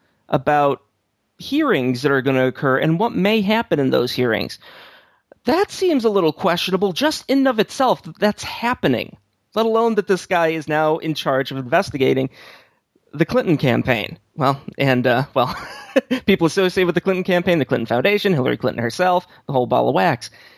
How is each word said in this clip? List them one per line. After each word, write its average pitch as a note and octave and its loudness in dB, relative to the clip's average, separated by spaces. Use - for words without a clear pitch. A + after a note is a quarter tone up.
about C#3+ 0
hearings D3+ 0
that C#3+ 2
are C3+ 2
gonna C3 2
occur C3 0
and D#3+ 2
what A3+ 0
may G#3 2
happen G#3+ 0
in C3+ 0
those B2 0
hearings. A2 -2
That E4+ 0
seems D4 0
a - 2
little F#3 2
questionable F3+ -2
just - -2
in C4+ 2
and C4+ 4
of A#3+ 0
itself A3 0
that D#3+ -16
that's G#3 0
happening, F3+ -4
let A3+ 0
alone A3+ 2
that G3+ 0
this F#3 -2
guy E3+ 0
is D#3+ -4
now D#3 2
in D#3+ -4
charge C3+ -2
of C3+ -8
investigating C3 0
the D#3 0
Clinton A3+ 0
campaign. A#2+ -2
Well, C#3 0
and, C3 2
uh, B2 2
well, A#2+ 0
<laughs> - -2
people F3+ 2
associated F#3 0
with E3+ 0
the F3 0
Clinton F#3 -2
campaign, F3+ 2
the C3 0
Clinton A#2 -2
Foundation, G3+ 0
Hillary B2+ 0
Clinton A#2 -4
herself, F3+ 0
the - -6
whole B2+ 2
ball A#2+ 2
of C3+ 0
wax. E3+ 0